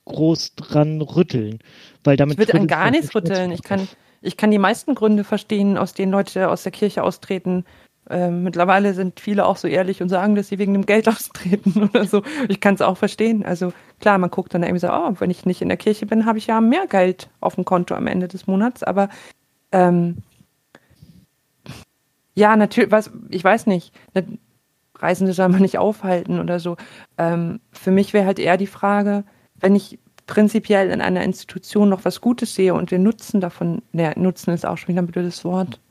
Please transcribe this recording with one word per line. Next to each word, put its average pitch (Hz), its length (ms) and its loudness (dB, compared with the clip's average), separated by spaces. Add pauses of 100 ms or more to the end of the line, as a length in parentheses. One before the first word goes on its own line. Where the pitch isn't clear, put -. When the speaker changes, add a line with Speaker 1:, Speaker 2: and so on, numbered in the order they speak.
Speaker 1:
groß 156 500 -2
dran 151 460 -2
rütteln“, 120 580 -6 (440)
weil 139 140 4
damit 143 180 2
Speaker 2:
Ich - 40 0
würde 214 140 2
an 170 100 4
Speaker 1:
rüttelt 170 60 2
Speaker 2:
gar 160 160 0
Speaker 1:
man 233 60 2
Speaker 2:
nichts 302 160 0
Speaker 1:
den - 40 -16
Schmerz - 40 -4 (160)
Speaker 2:
rütteln. 185 200 -2
Ich 170 120 -10
kann, 196 180 -2
Speaker 1:
auf. 190 140 -10 (260)
Speaker 2:
ich - 160 -8
kann 214 140 2
die 208 80 4
meisten 202 360 0
Gründe 214 280 2
verstehen, 202 540 0
aus - 160 -2
denen 190 180 -2
Leute 190 380 0
aus - 140 -2
der 185 100 -8
Kirche - 300 -2
austreten. 185 600 -4 (460)
Ähm, 175 340 -2
mittlerweile 190 500 2
sind 185 280 -6
viele 202 240 0
auch 190 100 2
so - 120 -6
ehrlich 180 340 -2
und 180 80 -2
sagen, 196 260 0
dass 202 140 -2
sie 196 100 -6
wegen 196 140 0
dem 196 120 0
Geld 220 220 2
<laughs> - 20 4
austreten 202 720 0
oder 208 220 2
so. 202 160 0 (280)
Ich 196 100 -4
kann's 196 220 2
auch 185 160 0
verstehen. 214 480 0
Also 180 260 -4 (300)
klar, 202 160 4
man 180 120 0
guckt - 240 -6
dann 175 100 0
irgendwie 180 160 0
so, 175 120 -2
„Oh, 302 280 0
wenn 190 100 -2
ich - 160 -4
nicht 180 160 -2
in 180 80 -2
der 180 80 -2
Kirche 214 280 -2
bin, 220 200 0
habe 220 120 0
ich 214 100 -10
ja 226 120 2
mehr 262 280 2
Geld 185 420 0 (100)
auf - 160 -4
dem 185 80 -4
Konto 180 320 -2
am - 120 -4
Ende 180 200 -2
des 185 180 -16
Monats.“ 202 380 0
Aber, 196 240 0 (640)
ähm, 175 460 2 (2250)
ja, 214 200 4
natür-, 208 360 2
was, 214 200 2 (180)
ich 180 140 -6
weiß 220 240 2
nicht, 180 260 -2 (200)
ne, 185 120 -2 (720)
Reisende 185 360 0
soll 185 160 2
man 185 120 6
nicht 190 160 2
aufhalten 180 600 -2
oder 170 200 -4
so. 170 180 -6 (400)
Ähm, 170 420 -2 (120)
für - 200 -2
mich 196 220 2
wär 202 120 2
halt 190 140 -2
eher 175 180 2
die 196 100 -4
Frage, 202 560 -2 (360)
wenn 190 160 4
ich - 240 -2 (280)
prinzipiell 208 600 2
in - 120 -2
einer 185 220 0
Institution - 640 0
noch 185 160 0
was - 160 -4
Gutes 240 340 -2
sehe 185 180 2
und 170 180 -2
den 185 120 2
Nutzen 214 380 -2
davon, 170 400 -4 (100)
naja, 165 240 -2
Nutzen 180 380 -2
ist 175 120 -4
auch - 120 -2
schon - 120 -8
wieder 180 120 -2
ein 175 60 -2
blödes 175 360 -6
Wort 180 360 -4 (120)